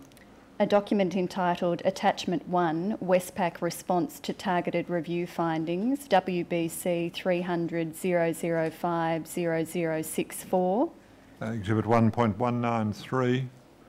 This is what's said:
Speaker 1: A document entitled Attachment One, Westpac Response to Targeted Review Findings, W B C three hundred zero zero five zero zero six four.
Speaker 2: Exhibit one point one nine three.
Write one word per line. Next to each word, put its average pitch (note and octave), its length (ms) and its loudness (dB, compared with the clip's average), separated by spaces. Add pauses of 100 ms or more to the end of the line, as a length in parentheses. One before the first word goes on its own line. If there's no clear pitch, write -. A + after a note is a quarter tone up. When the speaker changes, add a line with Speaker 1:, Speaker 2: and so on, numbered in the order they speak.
(600)
Speaker 1:
A G#3 60 4
document G3+ 500 2
entitled F3+ 720 0
Attachment - 600 0
One, F3 500 0
Westpac F3+ 640 0
Response E3+ 600 -2
to F3+ 120 -6
Targeted F3 560 -2
Review F3 380 -2
Findings, E3+ 800 -2
W F#3 360 4
B E3+ 240 0
C E3+ 460 -2
three F3+ 280 0
hundred E3+ 540 -2
zero E3+ 380 2
zero E3 380 0
five E3 560 -2
zero E3 360 -2
zero D#3+ 380 -2
six - 420 -6
four. F#3+ 480 2 (500)
Speaker 2:
Exhibit A2 440 0
one A2+ 260 6
point A2+ 280 2
one A#2+ 200 0
nine A#2 320 0
three. B2+ 560 0 (420)